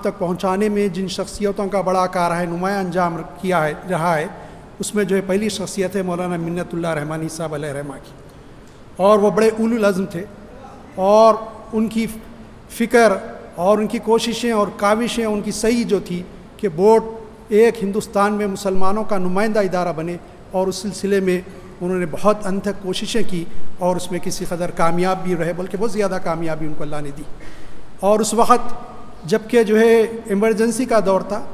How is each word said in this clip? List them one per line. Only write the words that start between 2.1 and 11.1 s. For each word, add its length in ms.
अंजाम 460
किया 180
है, 180
रहा 260
है, 140
उसमें 280
जो 100
है 80
पहली 280
शख्सियत 440
है 80
मौलाना 360
मिन्नतुल्लाह 560
रहमानी 340
साहब 240
अलैहि 200
रहमा 240
की। 160
और 200
वो 120
बड़े 200
उलुल 340
अज़्म 220
थे 180
और 400